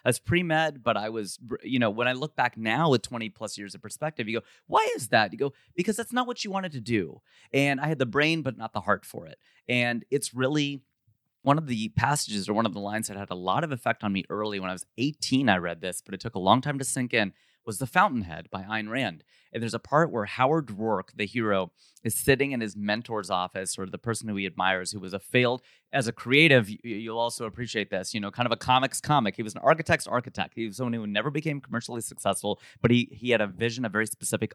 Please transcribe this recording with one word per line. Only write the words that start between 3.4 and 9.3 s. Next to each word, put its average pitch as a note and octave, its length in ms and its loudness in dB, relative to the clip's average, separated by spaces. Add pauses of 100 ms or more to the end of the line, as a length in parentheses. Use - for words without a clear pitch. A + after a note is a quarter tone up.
years G2+ 180 -12
of - 60 -18
perspective, A#2+ 480 -8
you A2+ 120 -2
go, - 60 -8 (200)
"Why A4 280 2
is C3 140 -8
that?" G#2+ 240 4
You A2+ 60 -10
go, C#3 160 -2 (200)
"Because G#3 220 0
that's A#3 160 -8
not B3 140 0
what A#3+ 180 -6
you G#3 60 -6
wanted F#3 220 -4
to B2+ 100 -8
do." F#2+ 400 -2 (280)
And C#3 300 2
I D3 60 0
had D#3 120 0
the C#3 60 2
brain, D3+ 380 2
but B2+ 160 -4
not A2+ 160 -8
the G2+ 80 -4
heart G2 240 2
for E2+ 200 -14
it. D2 120 -18 (320)